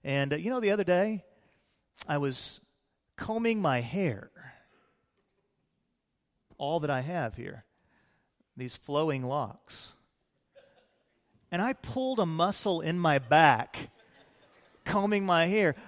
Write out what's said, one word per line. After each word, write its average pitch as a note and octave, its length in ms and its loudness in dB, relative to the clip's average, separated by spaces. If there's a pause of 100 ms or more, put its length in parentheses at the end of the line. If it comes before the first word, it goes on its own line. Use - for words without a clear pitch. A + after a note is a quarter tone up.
and, C#3 260 0
uh, D3 60 -2
you F3 120 -4
know, B3+ 120 -2
the G#3 100 2
other G3+ 140 0
day, F#3+ 400 0 (840)
I D3 100 -2
was C#3 440 -6 (560)
combing A3+ 440 -2
my C3+ 200 2
hair. B2+ 500 -4 (2250)
All D3+ 220 -2
that D3+ 100 -2
I C3 120 -2
have C#3+ 340 -6
here. - 300 -14 (920)
These B2+ 220 -12
flowing C#3+ 460 -2
locks. - 720 -8 (1600)
And F3 100 -2
I B3 120 0
pulled C4 460 -4
a G3 60 4
muscle E3+ 560 0
in E3 180 -2
my D#3 200 4
back, C3+ 680 4 (960)
combing G3+ 420 0
my E3+ 200 4
hair. F#3 300 2 (120)